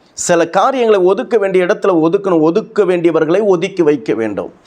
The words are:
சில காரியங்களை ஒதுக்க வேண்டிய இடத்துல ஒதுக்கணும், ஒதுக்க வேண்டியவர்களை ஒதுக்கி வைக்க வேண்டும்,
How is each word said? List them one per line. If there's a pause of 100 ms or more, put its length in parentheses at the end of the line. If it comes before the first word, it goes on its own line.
(120)
சில
காரியங்களை
ஒதுக்க
வேண்டிய
இடத்துல
ஒதுக்கணும்,
ஒதுக்க
வேண்டியவர்களை
ஒதுக்கி
வைக்க
வேண்டும், (140)